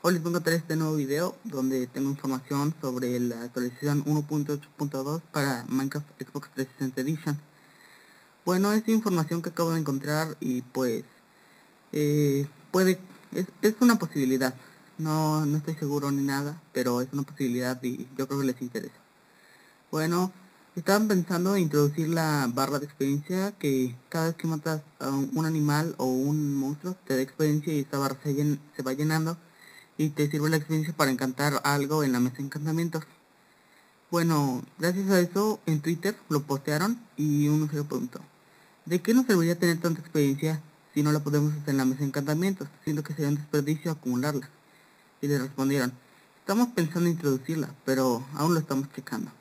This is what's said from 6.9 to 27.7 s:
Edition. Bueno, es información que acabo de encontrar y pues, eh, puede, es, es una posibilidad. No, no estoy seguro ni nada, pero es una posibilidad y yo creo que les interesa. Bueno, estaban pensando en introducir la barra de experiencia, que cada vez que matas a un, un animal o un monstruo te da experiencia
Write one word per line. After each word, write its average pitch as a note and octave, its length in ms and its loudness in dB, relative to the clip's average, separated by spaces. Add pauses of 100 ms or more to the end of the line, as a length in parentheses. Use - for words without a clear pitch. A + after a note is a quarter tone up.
Edition. D3 400 -4 (1040)
Bueno, F#3+ 280 2
es A3 160 2
información F3 540 0
que E3+ 80 -6
acabo E3 220 0
de E3 80 0
encontrar D3+ 600 -2
y B2 220 -2
pues, B2 420 -2 (880)
eh, D3 540 2 (240)
puede, F#3 280 4 (340)
es, F#3 140 -2 (140)
es G#3+ 200 4
una A#3+ 180 6
posibilidad. C3 560 0 (420)
No, D#3 480 2
no D3 140 2
estoy D#3 160 -4
seguro C#3+ 360 -2
ni C#3 120 0
nada, C#3+ 400 -4 (100)
pero B2 280 0
es B2+ 120 -4
una C#3 120 -2
posibilidad B2+ 580 -4
y B2+ 340 -6
yo C3+ 100 -4
creo C#3 140 -4
que C3+ 60 0
les B2+ 160 -2
interesa. A#2+ 320 -8 (960)
Bueno, F3 420 0 (440)
estaban G3+ 320 2
pensando F#3 480 2
en F#3 60 2
introducir D3 460 2
la D#3 440 2
barra C3+ 260 0
de C#3+ 80 -4
experiencia, D3 720 -2
que C3 380 0 (120)
cada E3 180 -2
vez E3 100 -2
que - 100 -6
matas D#3 360 -2 (180)
a C3+ 80 -4
un, C#3 260 0
un D#3+ 120 2
animal D#3 520 2
o B2+ 60 0
un C#3+ 500 0
monstruo D3 420 -4 (100)
te C3+ 100 0
da B2+ 60 2
experiencia D3+ 520 0